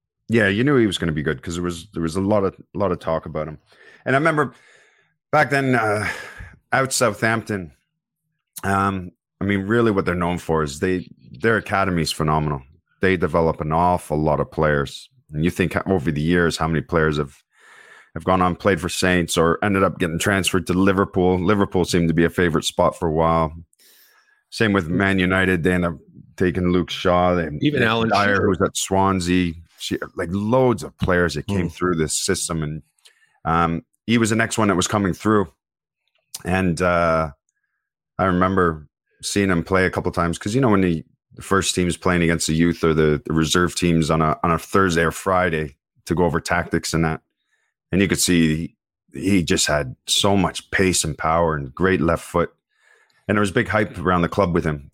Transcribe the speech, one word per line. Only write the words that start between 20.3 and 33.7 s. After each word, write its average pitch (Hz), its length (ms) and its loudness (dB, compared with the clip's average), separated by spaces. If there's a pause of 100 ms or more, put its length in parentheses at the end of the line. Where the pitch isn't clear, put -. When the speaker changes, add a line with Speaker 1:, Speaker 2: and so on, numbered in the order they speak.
Speaker 1:
to 90 60 0
Liverpool. 92 640 2
Liverpool 95 460 0
seemed 85 240 2
to 80 60 0
be 82 100 2
a 82 60 2
favorite 85 340 0
spot - 340 0
for 85 120 -2
a - 20 -2
while. 82 420 0 (1000)
Same 110 200 0
with 95 160 0
Man 95 320 0
United. 92 440 2
They 92 100 2
end 90 100 0
up 87 140 -4 (400)
taking 90 320 0
Luke 90 200 0
Shaw. 90 460 2
They, 82 140 -2 (120)
Speaker 2:
Even 143 200 0
Speaker 1:
Nick 113 80 2
Speaker 2:
Alan 113 200 0
Speaker 1:
Dyer, 101 260 2
Speaker 2:
Shearer. 95 80 0
Speaker 1:
who 101 60 2
was 92 120 -2
at - 160 -2
Swansea. 92 760 0 (260)
She, - 200 -6 (160)
like, 82 160 -6
loads 113 500 0
of - 160 -14
players 87 380 0
that 71 120 -6
came 95 200 -2
Speaker 3:
Mm. 82 60 -12
Speaker 1:
through 90 220 -2
this 78 180 -2
system. 82 500 -4
And, 76 180 -8 (600)
um, 82 400 0 (240)